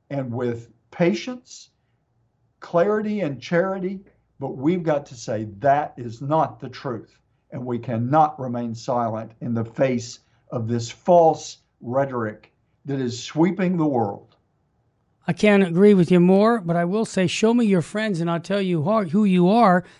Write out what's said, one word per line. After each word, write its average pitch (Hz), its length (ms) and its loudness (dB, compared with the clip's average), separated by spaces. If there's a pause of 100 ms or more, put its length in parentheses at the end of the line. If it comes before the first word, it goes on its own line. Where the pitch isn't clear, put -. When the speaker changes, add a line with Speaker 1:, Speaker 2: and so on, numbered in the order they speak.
Speaker 1:
and 135 220 -6
with 117 380 -6 (220)
patience, - 800 -4 (920)
clarity 208 640 0
and 135 200 -6
charity, 190 580 -2 (400)
but 139 160 -8
we've 165 280 -2
got 147 240 -2
to 131 80 -20
say 110 300 -8 (140)
that 143 380 0
is 117 240 -12
not 143 380 -2
the 135 100 -14
truth. - 480 -12 (340)
And 123 140 -10
we 120 140 -4
cannot 127 600 0
remain 120 360 -6
silent 117 560 -6 (100)
in 120 140 -6
the 117 100 -2
face 123 540 -4 (320)
of 113 160 -6
this 117 240 -4
false 165 640 2 (240)
rhetoric 113 680 -4 (340)
that 139 140 -6
is 123 220 -6
sweeping 180 560 0
the 156 100 0
world. 113 480 -4 (920)
Speaker 2:
I 175 60 -2
can't 202 300 4
agree 185 320 6
with 175 160 4
you 180 80 6
more, 196 420 4
but 170 140 -2
I 170 100 0
will 208 200 -2
say, 190 220 -2
"Show 220 260 2
me 240 120 2
your 196 160 4
friends 208 400 -4
and 170 80 -2
I'll 170 100 -2
tell 196 220 -4
you 175 220 0
who, 208 220 0
who 180 200 2
you 180 240 4
are." 196 340 4 (160)